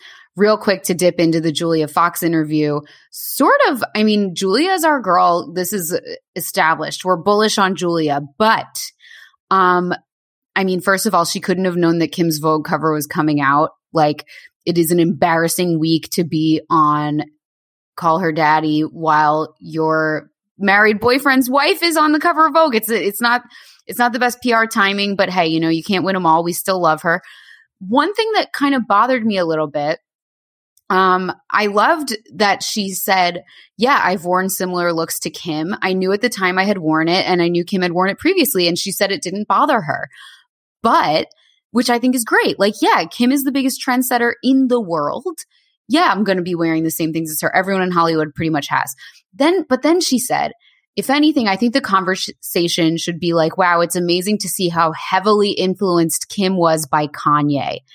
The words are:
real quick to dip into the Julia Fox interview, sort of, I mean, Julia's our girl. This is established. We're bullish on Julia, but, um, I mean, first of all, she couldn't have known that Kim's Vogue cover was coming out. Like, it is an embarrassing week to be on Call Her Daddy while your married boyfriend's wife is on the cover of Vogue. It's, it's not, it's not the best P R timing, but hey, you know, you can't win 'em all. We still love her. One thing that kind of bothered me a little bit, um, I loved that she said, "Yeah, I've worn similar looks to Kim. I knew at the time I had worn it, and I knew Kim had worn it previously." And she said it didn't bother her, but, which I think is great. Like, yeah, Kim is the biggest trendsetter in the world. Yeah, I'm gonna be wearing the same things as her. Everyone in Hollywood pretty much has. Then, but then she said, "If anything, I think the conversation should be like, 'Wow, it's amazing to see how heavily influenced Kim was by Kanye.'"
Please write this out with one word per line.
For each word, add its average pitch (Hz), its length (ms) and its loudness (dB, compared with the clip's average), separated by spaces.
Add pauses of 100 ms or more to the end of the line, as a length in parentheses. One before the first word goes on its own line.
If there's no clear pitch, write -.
(360)
real 208 220 4
quick 196 240 -2
to 185 120 -2
dip 175 260 2
into 165 200 2
the 160 120 -2
Julia 165 340 -2
Fox 170 380 0
interview, 151 560 0 (320)
sort 480 560 2
of, 247 160 -2 (100)
I 214 80 0
mean, 208 320 2
Julia's 302 480 0
our 302 180 2
girl. 180 520 2
This 180 200 -4
is 175 240 -4 (380)
established. 156 720 -2
We're 180 120 2
bullish 208 400 2
on 190 200 0
Julia, 160 440 0 (160)
but, 214 440 0 (720)
um, 180 400 2 (640)
I 196 80 0
mean, 185 160 0
first 190 260 0
of 202 80 0
all, 170 100 4
she 170 160 -6
couldn't 185 240 -2
have 175 120 -2
known 170 220 2
that 160 140 -2
Kim's 165 260 0
Vogue 156 260 0
cover 156 280 -2
was 151 140 -4
coming 151 340 0
out. 143 300 2 (220)
Like, 151 320 0 (420)
it 170 100 -2
is 165 140 2
an 175 100 2
embarrassing 165 800 0
week 160 300 0
to 180 140 -2
be 156 440 0
on 151 540 0 (760)
Call 165 220 2
Her 165 140 -2
Daddy 156 500 2
while 156 800 0
your 156 720 -2 (280)
married 202 400 2
boyfriend's 262 520 2
wife 277 320 0
is 339 140 0
on 311 140 2
the 302 100 2
cover 320 260 2
of 285 80 0
Vogue. 320 200 4
It's, 220 140 -2
it's 202 320 -2
not, 240 220 0 (440)
it's - 140 -12
not 240 120 2
the 233 60 -4
best 240 240 -2
P 247 100 0
R 226 140 2
timing, 202 480 0
but 190 140 0
hey, 180 180 0
you 160 140 0
know, 165 80 0
you 165 160 0
can't 185 200 0
win 185 120 0
'em 180 100 -2
all. 160 160 4
We 170 100 -2
still 185 280 -2
love 156 220 2
her. 175 180 0 (580)
One 269 360 0
thing 440 200 0
that - 180 -2
kind 277 220 0
of 240 140 -2
bothered 233 360 2
me 208 140 0
a 180 60 0
little 156 240 -2
bit, 147 300 -4 (880)
um, 185 440 2 (180)
I 214 160 0
loved 233 500 0 (200)
that 196 260 0
she 196 300 -4
said, 180 500 -2 (340)
"Yeah, 240 260 2
I've 180 220 -2
worn 185 260 0
similar 180 420 -2
looks 165 280 -4
to 170 100 -6
Kim. 160 520 -6
I 185 120 0
knew 185 180 0
at 208 80 0
the 240 80 0
time 190 300 0
I 190 60 2
had 202 140 0
worn 156 300 0
it, 180 180 0
and 180 160 2
I 170 60 2
knew 175 160 0
Kim 185 180 -2
had 180 100 0
worn 185 180 0
it 190 80 -6
previously." 277 500 0
And 170 100 -2
she 196 140 -6
said 196 180 -2
it 190 120 -6
didn't 190 260 -8
bother 240 320 2
her, 147 280 -6 (760)
but, 226 460 2 (420)
which 240 180 0
I 240 100 2
think 247 160 2
is 247 100 -2
great. 370 340 0
Like, 208 240 2
yeah, 330 220 2
Kim 240 280 -2
is 277 120 0
the 269 80 -2
biggest 262 320 -2
trendsetter 247 480 0 (100)
in 262 260 2
the 240 120 2
world. 170 580 -4 (500)
Yeah, 311 220 2
I'm 190 140 0
gonna 185 180 0
be 175 120 -4
wearing 165 300 0
the 160 60 -2
same 160 220 -4
things 160 180 -6
as 151 100 -8
her. - 140 -2
Everyone 190 280 0
in 185 80 -2
Hollywood 165 440 0
pretty 160 160 -2
much 170 180 -2
has. - 260 -2 (380)
Then, 320 360 0
but 254 120 0
then 330 220 2
she 262 160 0
said, 147 340 -2 (440)
"If 208 120 -6
anything, 294 400 2
I 190 80 0
think 233 160 0
the 269 80 0
conversation 175 1200 -2
should 175 200 -6
be 170 140 -2
like, 160 240 2
'Wow, 175 240 2
it's 170 160 0
amazing 180 440 0
to 190 100 -8
see 180 180 -2
how 165 240 0
heavily 202 600 0
influenced 180 760 0
Kim 190 300 -2
was 160 280 2
by 151 200 0
Kanye.'" 147 720 0 (160)